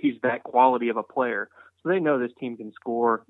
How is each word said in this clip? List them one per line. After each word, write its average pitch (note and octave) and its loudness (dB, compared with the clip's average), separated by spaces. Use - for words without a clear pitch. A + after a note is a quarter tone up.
he's C3+ 0
that A#2+ -2
quality A#2+ 2
of A2 -2
a G#2+ -4
player. A#2 -4
So D#3+ -4
they F#3+ 0
know D3+ 2
this A#2+ -4
team A#2+ -10
can G#2+ -14
score. A#2 0